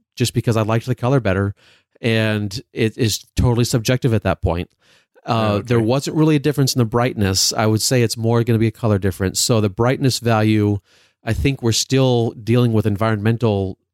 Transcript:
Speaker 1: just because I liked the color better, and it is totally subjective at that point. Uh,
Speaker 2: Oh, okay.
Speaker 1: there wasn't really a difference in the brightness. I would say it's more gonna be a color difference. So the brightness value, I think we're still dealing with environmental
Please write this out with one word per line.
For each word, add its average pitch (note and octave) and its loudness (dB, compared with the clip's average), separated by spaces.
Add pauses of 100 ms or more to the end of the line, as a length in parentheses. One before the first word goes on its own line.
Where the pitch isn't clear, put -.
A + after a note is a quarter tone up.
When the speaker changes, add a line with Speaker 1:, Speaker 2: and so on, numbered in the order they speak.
(160)
Speaker 1:
just - -2
because A#2 0
I A2 2
liked A2+ -2
the B2+ -2
color C3 0
better, G2 -2 (480)
and G#2+ -2 (140)
it A2 -2
is A2 -2 (120)
totally A#2+ 2
subjective B2 0
at G#2 0
that F2+ -2
point. F2 -4 (540)
Uh, A2+ 0
Speaker 2:
Oh, G#2 0
okay. G#2 -6
Speaker 1:
there A#2+ 2
wasn't C3 -2
really D#3 4
a C#3+ 2
difference C#3 0
in C3 0
the A#2 2
brightness. G#2+ 0
I A2 0
would A2 2
say B2+ 0
it's A2+ -2
more A2+ 0
gonna A2+ 0
be A2+ 2
a G#2 -2
color G#2+ 0
difference. F#2 -2
So A2+ 0
the G#2+ 0
brightness B2 0
value, G#2+ 2 (440)
I A2+ -2
think C3+ -2
we're A#2 2
still B2 2
dealing A#2 2
with G#2+ 2
environmental G#2+ 0 (160)